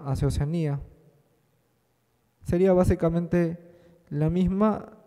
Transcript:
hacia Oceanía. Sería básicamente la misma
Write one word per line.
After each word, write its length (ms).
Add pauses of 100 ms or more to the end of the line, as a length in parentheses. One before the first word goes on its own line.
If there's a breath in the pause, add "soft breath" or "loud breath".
hacia 220
Oceanía. 520 (1600)
Sería 300
básicamente 880 (500 soft breath)
la 220
misma 640 (120)